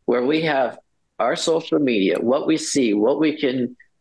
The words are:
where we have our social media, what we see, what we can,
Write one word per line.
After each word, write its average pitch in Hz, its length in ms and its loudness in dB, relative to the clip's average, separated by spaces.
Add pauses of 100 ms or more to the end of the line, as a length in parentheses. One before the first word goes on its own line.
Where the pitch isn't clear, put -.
where 123 180 0
we 156 180 0
have 135 360 0 (400)
our 123 180 0
social 160 440 0
media, 104 400 2
what 127 260 0
we 160 120 2
see, 127 360 0
what 117 260 2
we 151 200 0
can, 127 360 -2 (260)